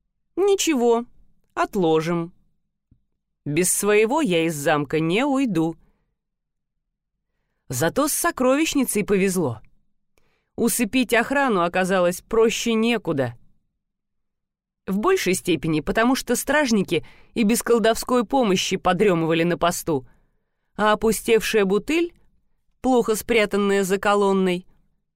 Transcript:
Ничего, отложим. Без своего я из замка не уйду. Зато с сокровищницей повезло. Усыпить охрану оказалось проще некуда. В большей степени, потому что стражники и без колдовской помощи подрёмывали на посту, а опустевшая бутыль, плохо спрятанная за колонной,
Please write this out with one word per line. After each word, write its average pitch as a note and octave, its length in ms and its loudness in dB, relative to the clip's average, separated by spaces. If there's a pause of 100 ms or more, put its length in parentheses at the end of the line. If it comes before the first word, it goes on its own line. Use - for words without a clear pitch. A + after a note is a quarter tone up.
(360)
Ничего, C4+ 720 0 (480)
отложим. E3+ 800 -2 (1120)
Без D#3 300 -2
своего G#3+ 480 2
я E3+ 240 0
из E3 100 -2
замка D3 440 -2
не F3 260 0
уйду. G3+ 500 -2 (1900)
Зато E3 400 -2
с - 60 -4
сокровищницей C4+ 880 0
повезло. F#3 580 -2 (920)
Усыпить A#3+ 580 0
охрану A#3 500 0
оказалось F3+ 580 0
проще A3+ 520 0
некуда. E3+ 600 -2 (1500)
В F#3+ 120 -4
большей B3+ 360 0
степени, D#3+ 460 -2
потому A3+ 360 0
что A#3+ 200 -2
стражники A3+ 680 0 (280)
и A#3 100 -2
без G#3+ 200 0
колдовской A3+ 640 2
помощи G3+ 520 0
подрёмывали E3 680 0
на E3+ 140 0
посту, E3 500 -2 (680)
а G#3+ 160 0
опустевшая G#3+ 720 0
бутыль, D4 480 -2 (680)
плохо A#3+ 340 2
спрятанная G3+ 680 0
за F#3+ 140 0
колонной, G3 720 0 (480)